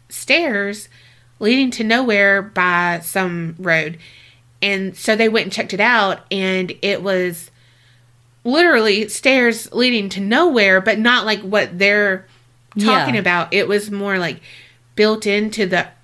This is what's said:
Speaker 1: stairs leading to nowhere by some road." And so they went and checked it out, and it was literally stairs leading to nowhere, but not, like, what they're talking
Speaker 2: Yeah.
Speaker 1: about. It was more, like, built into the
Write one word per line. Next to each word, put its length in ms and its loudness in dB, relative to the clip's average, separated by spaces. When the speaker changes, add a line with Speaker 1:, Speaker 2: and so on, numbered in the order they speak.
Speaker 1:
stairs 800 -4
leading 320 2
to 120 -6
nowhere 580 2
by 600 0
some 560 -4
road." 400 -2
And 340 -4
so 200 0
they 120 4
went 160 0
and 80 -8
checked 220 -6
it 60 -2
out, 400 2
and 420 -2
it 200 -2
was 480 -4
literally 640 2
stairs 640 0
leading 380 0
to 100 -8
nowhere, 600 4
but 180 0
not, 280 2
like, 140 -2
what 380 -2
they're 480 2
talking 360 2
Speaker 2:
Yeah. 60 0
Speaker 1:
about. 320 0
It 160 0
was 220 -2
more, 280 -4
like, 220 -6
built 300 2
into 400 0
the 220 -2